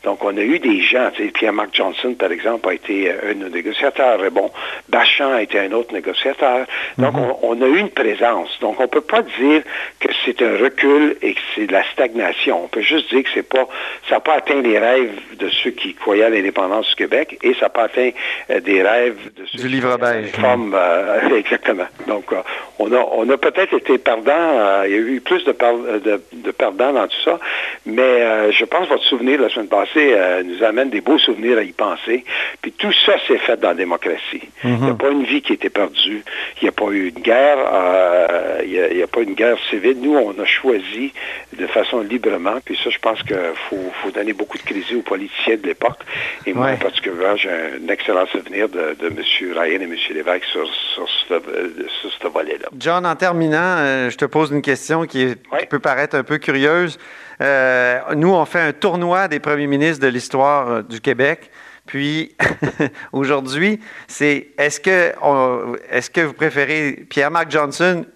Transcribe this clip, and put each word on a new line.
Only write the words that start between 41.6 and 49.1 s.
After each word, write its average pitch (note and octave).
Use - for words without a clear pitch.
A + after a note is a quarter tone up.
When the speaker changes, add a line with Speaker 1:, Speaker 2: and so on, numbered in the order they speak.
Speaker 1:
façon A2+
librement, G#2
puis -
ça, B2
je -
pense A2+
qu'il G2+
faut, G#2
faut G2+
donner G#2+
beaucoup G#2
de -
crédit G2+
aux A#2
politiciens G2+
de G2
l'époque. A#2+
Et -
moi, B2+
Speaker 2:
Ouais. C3
Speaker 1:
en B2+
particulier, -
j'ai G2
un D#2+
excellent F#2+
souvenir G2+
de, D#2
de E2
Monsieur D#2+